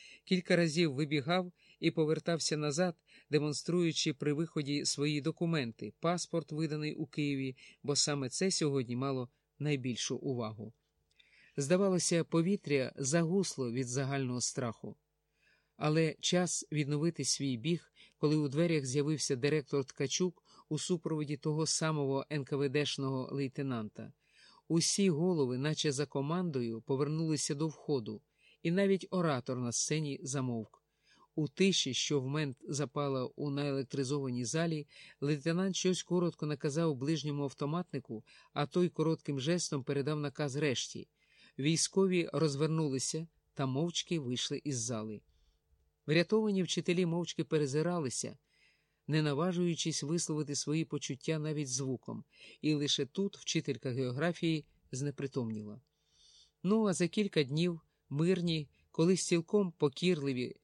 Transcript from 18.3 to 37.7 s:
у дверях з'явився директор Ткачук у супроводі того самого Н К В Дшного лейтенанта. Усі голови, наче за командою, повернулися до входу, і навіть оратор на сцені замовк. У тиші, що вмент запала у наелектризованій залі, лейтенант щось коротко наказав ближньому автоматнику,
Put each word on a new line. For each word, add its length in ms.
у 120
дверях 380
з'явився 500
директор 500
Ткачук 580
у 100
супроводі 580
того 280
самого 640
Н 140
К 120
В 120
Дшного 600
лейтенанта. 840
Усі 420
голови, 480
наче 340
за 140
командою, 760
повернулися 760
до 120
входу, 540
і 80
навіть 380
оратор 480
на 140
сцені 520
замовк. 600
У 120
тиші, 460
що 280
вмент 360
запала 580
у 140
наелектризованій 960
залі, 420
лейтенант 540
щось 280
коротко 420
наказав 500
ближньому 480
автоматнику, 800